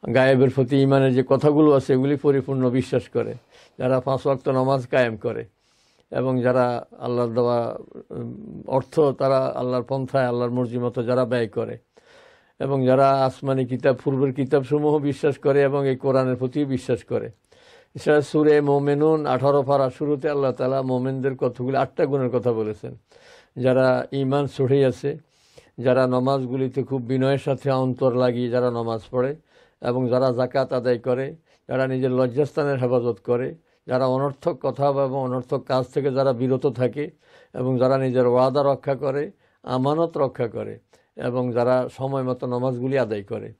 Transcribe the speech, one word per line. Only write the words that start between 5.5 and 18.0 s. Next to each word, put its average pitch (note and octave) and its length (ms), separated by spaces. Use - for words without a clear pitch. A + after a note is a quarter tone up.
এবং B2+ 300
যারা B2 440
আল্লাহর A#2+ 300
দেওয়া, A#2+ 460
উম, - 580
অর্থ C3 320
তারা C3+ 460
আল্লাহর B2+ 380
পন্থায়, C3+ 420
আল্লাহর A#2+ 260
মর্জি B2 260
মতো A#2+ 260
যারা B2 220
ব্যয় A#2 220
করে A2+ 300
এবং C3+ 260
যারা C3+ 400
আসমানি C3 400
কিতাব, B2+ 380
পূর্বের C3+ 300
কিতাবসমূহ D3 640
বিশ্বাস C#3+ 380
করে C#3+ 240
এবং C#3 260
এই C3 80
কোরআনের C3 400
প্রতিও B2+ 300
বিশ্বাস B2+ 380
করে। A2+ 280
এছাড়া D3+ 260